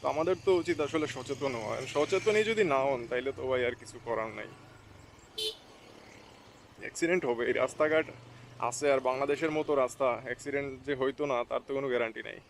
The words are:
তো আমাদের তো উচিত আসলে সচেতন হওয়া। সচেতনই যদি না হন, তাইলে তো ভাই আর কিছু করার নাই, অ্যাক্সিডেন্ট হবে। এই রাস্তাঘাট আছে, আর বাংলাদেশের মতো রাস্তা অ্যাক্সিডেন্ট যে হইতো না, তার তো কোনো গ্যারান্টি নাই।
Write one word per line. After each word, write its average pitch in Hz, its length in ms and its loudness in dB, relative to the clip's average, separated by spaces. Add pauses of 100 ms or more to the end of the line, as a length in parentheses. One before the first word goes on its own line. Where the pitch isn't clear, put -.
তো 143 120 -8
আমাদের 165 220 2 (100)
তো 196 60 6 (100)
উচিত 160 160 0 (100)
আসলে 151 200 0
সচেতন 131 520 -4
হওয়া। 110 160 -4 (180)
সচেতনই 190 580 4
যদি 214 120 2
না 143 240 4
হন, 131 140 0 (100)
তাইলে 127 260 0
তো 135 120 -6
ভাই 127 160 2
আর 120 160 0
কিছু 117 240 -16
করার 110 320 -2
নাই, 107 120 -10 (2250)
অ্যাক্সিডেন্ট 165 500 0
হবে। 120 200 0
এই 120 120 0
রাস্তাঘাট 156 460 2 (600)
আছে, 135 260 -2
আর 135 60 4 (100)
বাংলাদেশের 143 420 0
মতো 156 240 0
রাস্তা 131 320 2 (200)
অ্যাক্সিডেন্ট 139 420 -4 (180)
যে 143 140 0
হইতো 139 300 0
না, 123 60 2 (120)
তার 123 180 -2
তো 143 60 -8
কোনো 135 180 -2
গ্যারান্টি 113 360 0
নাই। - 100 -12 (120)